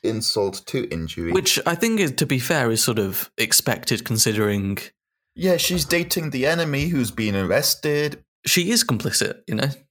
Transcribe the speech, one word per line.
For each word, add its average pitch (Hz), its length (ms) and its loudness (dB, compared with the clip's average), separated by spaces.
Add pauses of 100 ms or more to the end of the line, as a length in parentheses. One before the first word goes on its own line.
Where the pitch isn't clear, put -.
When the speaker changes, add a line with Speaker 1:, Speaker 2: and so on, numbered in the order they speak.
Speaker 1:
Insult 107 640 -2
to 135 260 -4
injury. 82 400 -4
Speaker 2:
Which - 320 2
I 170 100 0
think 226 260 2
is, 151 120 2
to - 140 0
be 135 120 0
fair, 123 320 2
is 113 120 2
sort 113 160 2
of 98 400 -2
expected - 680 0
considering 104 720 0 (580)
Speaker 1:
Yeah, 180 220 2
she's 170 300 0
dating 170 440 0
the 127 140 0
enemy 156 440 2
who's 131 220 0
been 107 240 -2
arrested. 147 880 0 (220)
Speaker 2:
She 175 260 2
is 233 140 2
complicit, - 640 -2
you 170 60 -2
know? 135 160 0 (200)